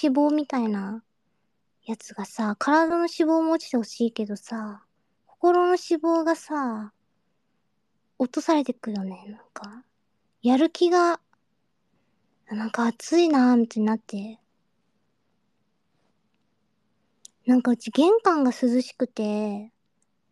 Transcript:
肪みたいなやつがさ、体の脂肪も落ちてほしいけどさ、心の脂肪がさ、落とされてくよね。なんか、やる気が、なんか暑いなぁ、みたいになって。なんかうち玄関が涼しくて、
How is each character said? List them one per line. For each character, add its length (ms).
肪 180
み 140
た 100
い 100
な 360
や 100
つ 200
が 100
さ、 320
体 320
の 120
脂 80
肪 340
も 80
落 160
ち 20
て 80
ほ 60
し 240
い 40
け 140
ど 100
さ、 480
心 200
の 80
脂 300
肪 220
が 140
さ、 560
落 140
と 80
さ 160
れ 80
て 100
く 180
よ 120
ね。 240
な 80
ん 40
か、 300
や 140
る 140
気 200
が、 300
な 200
ん 40
か 160
暑 320
い 80
な 260
ぁ、 40
み 100
た 100
い 40
に 40
な 100
っ 40
て。 400
な 100
ん 60
か 100
う 60
ち 140
玄 220
関 220
が 60
涼 300
し 140
く 120
て、 640